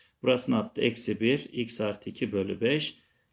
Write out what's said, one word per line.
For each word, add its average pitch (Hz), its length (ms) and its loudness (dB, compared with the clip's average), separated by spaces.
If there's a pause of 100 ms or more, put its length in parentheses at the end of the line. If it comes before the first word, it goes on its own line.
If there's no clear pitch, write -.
(240)
Burası 127 280 2
ne 120 40 6
yaptı? 107 260 -2
Eksi 113 400 0
bir. 127 180 4
X - 420 -6
artı 104 280 -4
iki 113 220 -4
bölü 98 300 -2
beş. 143 360 0 (360)